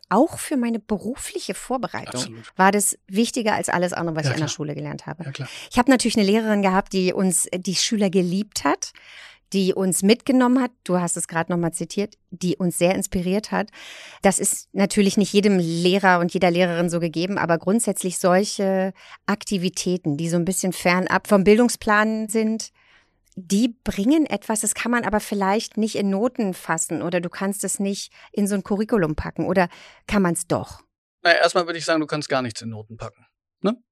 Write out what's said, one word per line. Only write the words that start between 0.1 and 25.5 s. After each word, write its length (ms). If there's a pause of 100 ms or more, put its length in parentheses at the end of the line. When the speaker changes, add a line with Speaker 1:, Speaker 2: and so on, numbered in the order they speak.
Speaker 1:
für 180
meine 220
berufliche 760
Vorbereitung 680
Speaker 2:
Absolut. 340
Speaker 1:
war 160
das 260 (100)
wichtiger 460
als 160
alles 240
andere, 220
was 80
Speaker 2:
Ja, 80
Speaker 1:
ich 40
an 40
der 80
Speaker 2:
klar. 80
Speaker 1:
Schule 180
gelernt 320
habe. 200
Speaker 2:
Ja, 60
klar. 160 (220)
Speaker 1:
Ich 80
habe 140
natürlich 260
eine 80
Lehrerin 380
gehabt, 280
die 220
uns 420
die 200
Schüler 340
geliebt 540
hat, 300 (600)
die 220
uns 260
mitgenommen 580
hat, 120 (140)
du 140
hast 160
es 120
gerade 240
nochmal 220
zitiert, 420 (160)
die 240
uns 240
sehr 160
inspiriert 560
hat. 180 (540)
Das 160
ist 340
natürlich 440
nicht 160
jedem 260
Lehrer 580
und 160
jeder 160
Lehrerin 400
so 100
gegeben, 380
aber 220
grundsätzlich 580
solche 720 (360)
Aktivitäten, 920
die 120
so 80
ein 80
bisschen 280
fernab 540
vom 160
Bildungsplan 880
sind, 420 (640)
die 480
bringen 440
etwas, 340
das 140
kann 160
man 140
aber 140
vielleicht 560